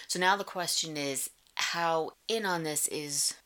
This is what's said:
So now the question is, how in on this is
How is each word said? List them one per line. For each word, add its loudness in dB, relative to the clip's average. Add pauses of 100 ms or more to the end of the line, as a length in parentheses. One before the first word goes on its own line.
So -2
now 6
the -4
question -2
is, -2 (280)
how 0 (140)
in 0
on 0
this 0
is -2 (120)